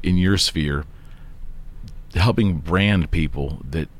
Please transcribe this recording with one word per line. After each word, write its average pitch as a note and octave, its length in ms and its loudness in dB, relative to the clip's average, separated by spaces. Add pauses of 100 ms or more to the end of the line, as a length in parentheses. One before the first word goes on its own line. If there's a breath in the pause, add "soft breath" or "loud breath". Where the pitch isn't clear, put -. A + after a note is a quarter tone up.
in F2+ 140 4
your F#2 200 4
sphere, D2 480 0 (1300 loud breath)
helping G2 420 4
brand F2+ 540 2
people D2 480 -2 (100)
that D2+ 200 -4 (100)